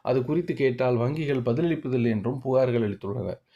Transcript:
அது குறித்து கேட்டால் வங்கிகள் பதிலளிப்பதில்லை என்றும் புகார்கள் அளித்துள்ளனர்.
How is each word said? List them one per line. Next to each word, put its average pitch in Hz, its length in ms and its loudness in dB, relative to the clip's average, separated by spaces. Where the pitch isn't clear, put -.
அது 127 220 0
குறித்து 165 300 -2
கேட்டால் 127 420 2
வங்கிகள் 139 460 0
பதிலளிப்பதில்லை 123 680 0
என்றும் 113 300 -2
புகார்கள் 127 440 2
அளித்துள்ளனர். 98 560 -6